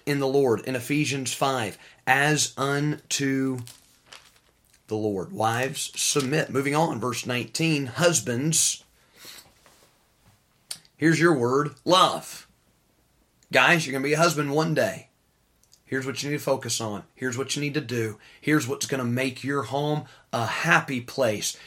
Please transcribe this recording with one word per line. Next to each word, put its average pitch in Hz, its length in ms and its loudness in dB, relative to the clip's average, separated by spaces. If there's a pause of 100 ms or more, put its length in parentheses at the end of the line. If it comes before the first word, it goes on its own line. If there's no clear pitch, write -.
in 143 140 0
the 135 80 0
Lord." 131 340 4
In 127 140 -4
Ephesians 135 580 -2
five, 127 440 -2 (280)
"As 143 520 4
unto 135 1000 -2 (1300)
the 110 80 -6
Lord." 101 360 -4
Wives, 113 640 -2
submit. 143 560 0
Moving 139 240 0
on, 151 240 2
verse 117 260 -4
nineteen, 139 640 -2
husbands, 143 960 0 (2250)
here's 156 220 4
your 165 140 6
word, 131 400 2 (120)
love. - 600 2 (1080)
Guys, 151 360 4
you're 131 60 -6
gonna 135 100 -2
be 143 100 2
a 151 40 2
husband 147 340 2
one 156 240 0
day. 110 320 -2 (760)
Here's 131 220 -6
what 131 160 -8
you 143 80 -6
need 147 80 -4
to 143 60 -8
focus 123 360 -2
on. 104 220 -6 (140)
Here's 127 200 -4
what 131 200 -4
you 143 80 -4
need 147 100 -4
to 147 80 -2
do. 117 380 -6 (200)
Here's 147 280 2
what's 139 180 -6
gonna 135 180 -4
make 123 400 -2
your 139 200 -2
home 147 420 -2 (260)
a 117 140 0
happy 156 560 0
place. 117 640 -2